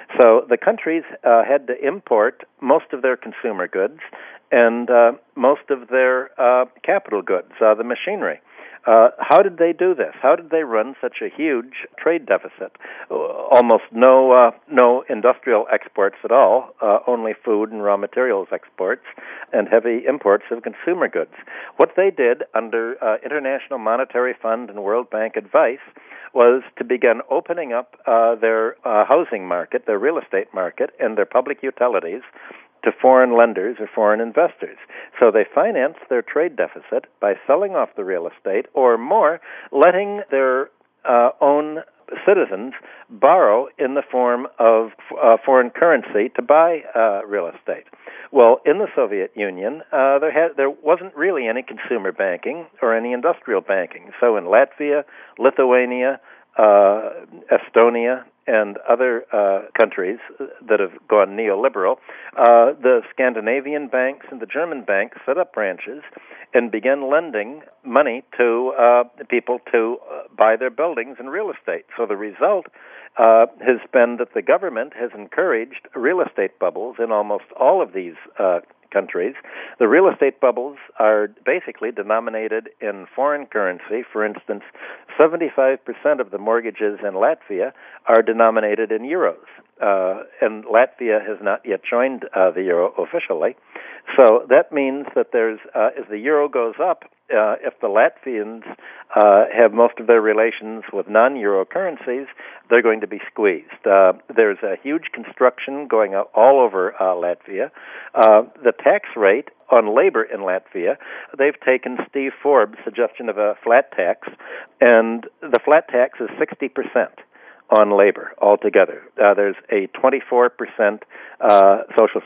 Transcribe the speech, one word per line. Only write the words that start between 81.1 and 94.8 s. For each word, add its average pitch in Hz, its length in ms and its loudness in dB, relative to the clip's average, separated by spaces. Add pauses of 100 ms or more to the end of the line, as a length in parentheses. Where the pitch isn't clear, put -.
basically 131 460 -6
denominated 110 800 -6 (120)
in 101 320 -10
foreign 143 340 -4
currency. 104 640 -6
For 107 120 -4
instance, 104 380 -8 (560)
seventy-five 156 640 0
percent 139 360 -4
of 104 100 -10
the 98 80 -10
mortgages 107 640 -4
in 104 140 -8
Latvia 107 580 -4 (340)
are 113 160 4
denominated 110 680 0
in 110 100 -4
euros. 135 440 -6 (360)
Uh, 95 400 -2 (180)
and 110 260 -4
Latvia 113 600 0
has 104 160 -10
not 104 240 -4
yet 98 160 -4
joined, 127 440 -4 (100)
uh, 92 160 2
the 90 100 -6
euro 90 340 -2
officially. 92 600 -6 (600)
So 120 320 6
that 151 220 2
means 139 360 -4 (100)